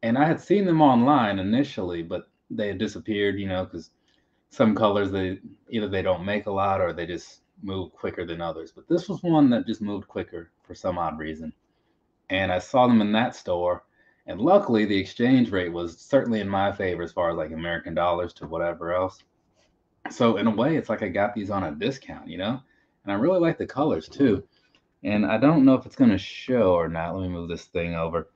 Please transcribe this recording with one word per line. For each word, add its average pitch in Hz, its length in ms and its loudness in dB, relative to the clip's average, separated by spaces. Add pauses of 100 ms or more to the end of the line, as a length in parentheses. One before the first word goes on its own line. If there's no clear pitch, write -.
And 117 140 0
I 147 80 6
had 160 160 0
seen 196 240 2
them 165 160 4
online 123 580 6
initially, 95 640 -2
but 87 260 -8 (200)
they 110 180 -4
had 98 100 -4
disappeared, 101 640 -2
you 98 80 -6
know, 92 180 -2
'cause - 260 -14 (580)
some 110 260 4
colors, 101 360 2
they, 95 280 -2 (300)
either 107 180 -4
they 98 140 -2
don't 90 220 0
make 101 220 -4
a 107 60 -6
lot 98 300 0
or 85 120 0
they 82 120 -8
just - 360 -12 (200)
move 95 300 -8
quicker - 340 -8
than 85 160 -8
others. 80 300 -10
But - 160 -20
this 170 220 -2
was 180 120 -8
one 156 280 4
that 110 180 0
just 113 140 -6
moved 101 260 -8
quicker 85 440 -12 (120)
for - 100 -18
some 90 240 -4
odd 80 200 -4
reason. 78 340 -10 (800)
And 95 220 0
I 90 80 0
saw 127 280 2
them 117 140 6
in 104 100 0
that 120 240 0
store, 87 480 -4 (420)
and 90 160 -8
luckily 135 440 4
the 101 120 0
exchange 120 540 2
rate 90 200 -2
was 85 260 -8
certainly 117 420 0
in 98 100 -4
my 98 220 0
favor 90 320 -4
as 82 80 -10
far 87 180 -2
as, 82 80 -4
like, 80 140 -6
American 82 420 -8
dollars 87 420 -2
to 80 120 -16
whatever 82 460 -6
else. 92 300 -4 (880)
So 113 280 2
in 104 100 2
a 110 80 2
way, 139 220 2
it's 120 100 -4
like 113 160 -4
I 101 60 -4
got 101 240 0
these 104 180 -6
on 98 120 -2
a 76 120 -6
discount, 85 540 -8
you 85 80 -12
know? 113 240 -4 (420)
And 98 80 -6
I 101 40 0
really 165 240 2
like 165 180 2
the 98 100 -6
colors 127 400 -2
too. - 400 2 (560)
And 104 220 0
I 110 120 0
don't 139 280 4
know 135 80 8
if 127 120 0
it's - 120 -20
gonna 113 200 6
show 101 580 0
or 85 120 0
not. 82 280 -4
Let 95 80 -6
me 90 100 -4
move 85 160 -8
this 85 160 -8
thing 85 300 -4
over. 82 400 -4